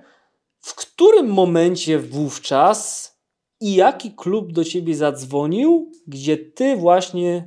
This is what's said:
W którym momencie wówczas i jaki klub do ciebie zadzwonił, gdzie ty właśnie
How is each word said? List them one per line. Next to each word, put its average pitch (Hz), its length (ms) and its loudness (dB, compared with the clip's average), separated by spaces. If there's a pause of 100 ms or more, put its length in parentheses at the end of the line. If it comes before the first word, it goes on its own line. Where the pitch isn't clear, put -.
(600)
W - 140 -18
którym 381 520 4
momencie 175 720 2
wówczas 147 1160 -2 (460)
i 202 140 -4
jaki 233 380 2
klub 185 400 -6
do 165 120 -2
ciebie 165 300 -4
zadzwonił, 147 1000 -2 (140)
gdzie 143 300 -2
ty 262 400 -2
właśnie 175 720 0